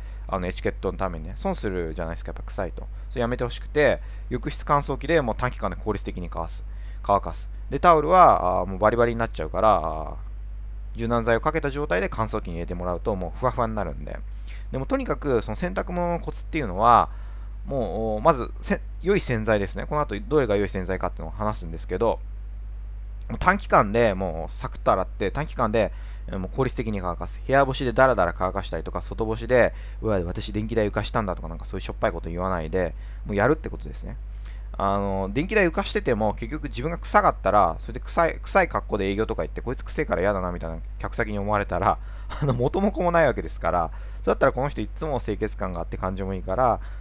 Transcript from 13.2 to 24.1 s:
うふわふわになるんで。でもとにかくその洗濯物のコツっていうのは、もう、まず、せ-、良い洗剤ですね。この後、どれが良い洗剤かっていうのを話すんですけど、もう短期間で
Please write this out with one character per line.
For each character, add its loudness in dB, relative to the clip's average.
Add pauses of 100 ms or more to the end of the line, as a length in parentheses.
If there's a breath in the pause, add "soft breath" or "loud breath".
う -10
ふ -4
わ 4
ふ -4
わ 2
に -4
な -2
る -4
ん -8
で。 -8 (540 loud breath)
で -4
も -4
と 0
に -2
か -2
く 2
そ -4
の -4
洗 -2
濯 -4
物 0
の -2
コ -8
ツ -10
っ -10
て -4
い -2
う -4
の -4
は、 8 (560 loud breath)
も -2
う、 -2
ま 6
ず、 0 (120)
せ-、 -2 (220)
良 4
い 4
洗 0
剤 6
で 2
す -8
ね。 -6
こ -2
の 2
後、 -2 (100)
ど 4
れ 2
が 4
良 4
い 0
洗 -2
剤 -2
か -2
っ -2
て -8
い -8
う -6
の -8
を -8
話 -2
す -8
ん -6
で -6
す -8
け -4
ど、 2 (1080)
も -6
う -8
短 4
期 -8
間 6
で 6